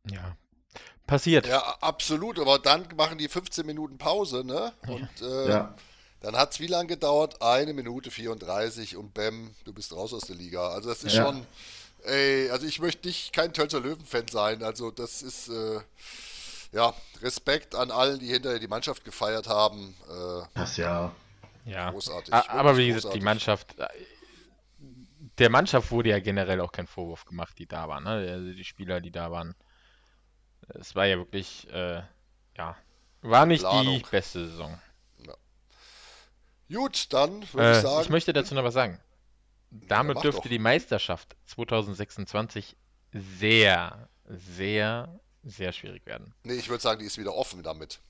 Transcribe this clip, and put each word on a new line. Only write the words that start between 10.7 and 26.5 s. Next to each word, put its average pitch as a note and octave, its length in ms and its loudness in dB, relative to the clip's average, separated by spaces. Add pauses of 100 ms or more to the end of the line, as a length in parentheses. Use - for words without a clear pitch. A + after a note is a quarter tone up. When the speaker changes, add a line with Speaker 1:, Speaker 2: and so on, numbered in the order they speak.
Speaker 2:
das A#2 140 -6
ist G#2 100 2
Speaker 3:
Ja. A2+ 120 6
Speaker 2:
schon, C3+ 200 -4 (600)
ey, C3+ 440 2
also B2+ 160 -2
ich D3 140 -6
möchte E3+ 280 -4
nicht - 260 -8
kein E3 200 0
Tölzer D3 280 0
Löwen-Fan C3 480 -4
sein, A2 340 0
also A2 260 -6
das A#2 320 -10
ist, B2+ 280 -12
äh, A2 300 -4 (920)
ja, A#2 220 4 (280)
Respekt C3+ 540 -2
an B2 160 -2
allen, C3 280 2
die B2+ 80 -12
hinterher B2 320 -2
die A2 80 -10
Mannschaft A#2 360 -6
gefeiert A2 440 -4
haben, G#2 480 2 (140)
äh, F2+ 360 -8 (100)
Speaker 3:
Das F2 220 -4
ja. F2 340 -2 (540)
Speaker 1:
Ja. F#2 260 -6
Speaker 2:
großartig, F2+ 420 -6
Speaker 1:
A-, A#2+ 160 6
aber C3+ 220 6
Speaker 2:
wirklich B2+ 160 8
Speaker 1:
wie A#2 60 4
gesagt, A2 200 -2
die G2 60 -2
Speaker 2:
großartig. G2 40 -4
Speaker 1:
Mannschaft, G#2 560 0
äh, - 80 -6 (1500)
der A#2+ 140 10
Mannschaft C3+ 400 4
wurde A#2 180 4
ja G#2 100 6
generell F#2+ 420 0